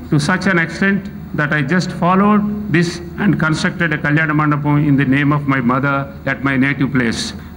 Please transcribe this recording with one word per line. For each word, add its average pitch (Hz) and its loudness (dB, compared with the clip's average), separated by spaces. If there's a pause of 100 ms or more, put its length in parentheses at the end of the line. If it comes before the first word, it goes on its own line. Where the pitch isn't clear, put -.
to 156 2
such 180 0
an 190 2
extent 190 0 (260)
that 147 0
I 151 2
just 175 0
followed 202 2
this 170 2 (220)
and 156 2
constructed 156 0
a 151 -2
Kalyana 156 0
Mandapam 147 2
in 143 4
the 131 2
name 139 2
of 147 0
my 135 0
mother 135 0 (140)
at 135 -4
my 135 0
native 135 0
place, 117 -2 (240)